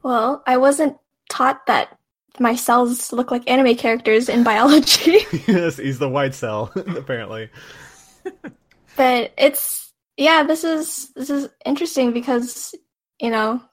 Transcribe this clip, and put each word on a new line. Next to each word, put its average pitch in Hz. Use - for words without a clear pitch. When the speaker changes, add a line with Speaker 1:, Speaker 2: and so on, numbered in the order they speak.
Speaker 1:
Well, 247
I 254
wasn't 277
taught 269
that -
my 240
cells 247
look 247
like 247
anime 254
characters 226
in 240
biology. 285
<laughs> -
Speaker 2:
Yes, 175
he's 131
the 143
white 135
cell, 110
<laughs> -
apparently. 123
Speaker 1:
But 254
it's, -
yeah, 311
this 302
is, 320
this 262
is 285
interesting 262
because, 240
you 233
know 220